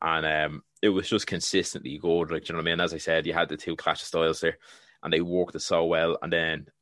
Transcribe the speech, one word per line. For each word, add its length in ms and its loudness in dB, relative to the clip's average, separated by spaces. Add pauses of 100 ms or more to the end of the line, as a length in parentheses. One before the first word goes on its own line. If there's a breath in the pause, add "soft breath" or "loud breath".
And, 240 2
um, 400 0 (160)
it 100 4
was 180 0
just 180 0
consistently 720 -2
good. 320 2
Like, 140 -2
do 80 -8
you 40 -4
know 60 -2
what 80 0
I 60 2
mean? 40 0
As 140 0
I 40 -8
said, 280 0
you 80 -2
had 140 2
the 80 -6
two 200 -6
Clash 260 -2
of 40 -12
Styles 340 0
there, 180 0 (440 loud breath)
and 100 -2
they 100 4
worked 320 -2
it 60 -8
so 260 2
well. 360 2
And 100 -4
then 360 0 (140)